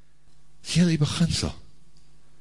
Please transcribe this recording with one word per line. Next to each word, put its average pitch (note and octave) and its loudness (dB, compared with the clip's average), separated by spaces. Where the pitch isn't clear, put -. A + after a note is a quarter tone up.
Sien - 6
jy F3 8
die D#3+ 4
beginsel? - 2